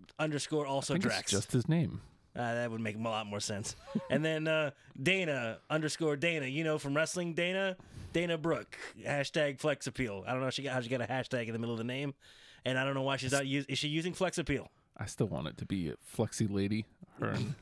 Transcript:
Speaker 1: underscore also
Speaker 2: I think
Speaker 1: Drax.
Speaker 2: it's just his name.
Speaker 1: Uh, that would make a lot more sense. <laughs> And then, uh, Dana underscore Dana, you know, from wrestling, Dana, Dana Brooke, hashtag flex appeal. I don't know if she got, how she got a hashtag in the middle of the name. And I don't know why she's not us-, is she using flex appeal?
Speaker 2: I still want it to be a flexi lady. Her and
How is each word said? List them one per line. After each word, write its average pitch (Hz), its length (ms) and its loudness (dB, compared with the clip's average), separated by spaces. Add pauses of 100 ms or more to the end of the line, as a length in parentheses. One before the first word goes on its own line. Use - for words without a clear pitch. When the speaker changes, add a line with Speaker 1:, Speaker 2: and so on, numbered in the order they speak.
(200)
Speaker 1:
underscore 151 460 2
also 139 280 0
Speaker 2:
I - 20 4
think 196 80 2
Speaker 1:
Drax. 104 180 2
Speaker 2:
it's - 100 -2
just 98 200 2
his 123 160 4
name. 156 340 2 (340)
Speaker 1:
Uh, 120 200 -2
that 120 160 0
would 113 100 -4
make 107 160 -2
a - 20 -4
lot 110 260 -2
more 104 140 -4
sense. 101 360 -4 (180)
<laughs> - 160 -2
And 143 140 2
then, 160 240 0
uh, 156 240 2 (300)
Dana 143 580 2 (100)
underscore 151 480 2
Dana, 156 300 2
you 143 160 -2
know, 156 140 2
from 143 180 -2
wrestling, 165 380 0
Dana, 185 440 0 (360)
Dana 170 240 2
Brooke, 151 400 0 (240)
hashtag 143 580 0
flex 143 280 0
appeal. 104 400 -2
I - 60 0
don't 131 80 0
know 131 60 0
if 127 60 0
she - 100 -4
got, 131 100 -2
how 127 80 2
she 117 80 -4
got 123 120 2
a 113 40 0
hashtag 123 420 -2
in 113 60 -4
the 113 60 0
middle 117 140 0
of 113 40 -2
the 113 80 -2
name. 135 280 -2 (520)
And 131 120 2
I 131 60 2
don't 139 100 2
know 135 100 0
why 135 140 2
she's 131 140 0
not 139 140 4
us-, 139 240 0
is 135 80 0
she 151 100 0
using 165 260 0
flex 175 240 0
appeal? 139 320 0 (280)
Speaker 2:
I - 80 -6
still 104 220 0
want 76 200 -2
it - 120 -8
to - 60 -6
be 90 240 -2
a 58 60 -6 (220)
flexi 110 340 2
lady. 101 340 0 (340)
Her 113 100 0
and 104 320 -2